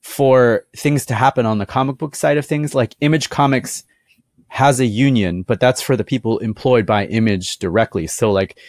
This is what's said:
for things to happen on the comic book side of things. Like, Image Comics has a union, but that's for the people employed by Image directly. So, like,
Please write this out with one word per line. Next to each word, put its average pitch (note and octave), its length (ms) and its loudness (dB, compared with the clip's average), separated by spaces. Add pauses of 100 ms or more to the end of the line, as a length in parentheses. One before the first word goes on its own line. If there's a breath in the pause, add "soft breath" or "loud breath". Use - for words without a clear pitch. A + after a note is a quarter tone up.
for B2+ 640 2 (100)
things D3 320 -2
to A#2+ 80 -4
happen B2+ 300 0
on A2 120 0
the G2 80 -4
comic C3 320 -4
book D3+ 180 -10
side D3 220 0
of C#3+ 80 -4
things. D3+ 300 -4
Like, B2 260 -2
Image D3 280 0
Comics C3+ 540 -2 (640)
has C3+ 300 2
a C3 60 2
union, G#2+ 580 0
but G#2+ 160 -4
that's B2+ 220 2
for C3+ 140 0
the G#2+ 80 -2
people A2+ 360 -4
employed A2+ 460 0
by G#2 200 0
Image G#2 540 -2
directly. F#2 480 -2
So, A2 240 -2
like, F#2+ 260 -2 (120)